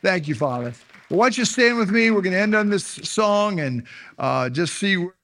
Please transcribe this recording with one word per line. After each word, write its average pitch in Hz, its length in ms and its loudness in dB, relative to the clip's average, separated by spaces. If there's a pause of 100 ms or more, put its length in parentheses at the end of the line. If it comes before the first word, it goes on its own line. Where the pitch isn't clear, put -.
Thank 185 260 0
you, 151 80 -2
Father. 123 380 -4 (360)
Well, 170 100 0
why 233 60 6
don't 247 120 0
you 247 80 0
stand 240 320 2
with 208 140 0
me? 226 180 4
We're 214 120 2
gonna 185 160 0
end 208 180 2
on 208 140 2
this 202 160 -2
song 208 760 0
and, 127 240 -4 (340)
uh, 131 320 -2
just 156 260 -2
see 196 220 0
where 180 120 -4
it - 140 -20